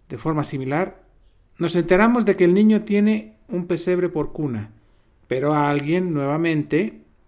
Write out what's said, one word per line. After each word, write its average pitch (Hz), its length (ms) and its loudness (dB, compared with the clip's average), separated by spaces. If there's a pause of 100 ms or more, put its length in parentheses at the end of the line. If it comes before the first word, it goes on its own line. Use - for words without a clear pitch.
De 123 100 -14
forma 156 260 -4
similar, 147 600 -6 (540)
nos 170 180 -2
enteramos 208 500 2
de 196 100 2
que 185 100 4
el 175 80 4
niño 214 280 4
tiene 214 560 0 (100)
un 180 200 -6
pesebre 180 420 -2
por 151 220 -4
cuna, 117 400 -6 (560)
pero 139 260 0
alguien 147 600 0
nuevamente 151 880 -2 (260)